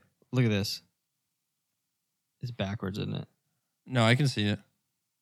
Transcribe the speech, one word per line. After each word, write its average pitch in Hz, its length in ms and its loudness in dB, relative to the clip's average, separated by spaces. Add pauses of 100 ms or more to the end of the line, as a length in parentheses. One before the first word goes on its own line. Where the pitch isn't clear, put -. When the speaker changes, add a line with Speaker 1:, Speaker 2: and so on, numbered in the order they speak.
(320)
Speaker 1:
look 123 140 2
at 113 60 4
this. 101 300 -2 (1600)
It's 123 100 -8
backwards, 98 460 -6
isn't 101 180 -6
it? - 120 -10 (580)
Speaker 2:
No, 123 180 0
I 113 120 6
can 143 120 2
see 107 200 -2
it. 104 120 0 (640)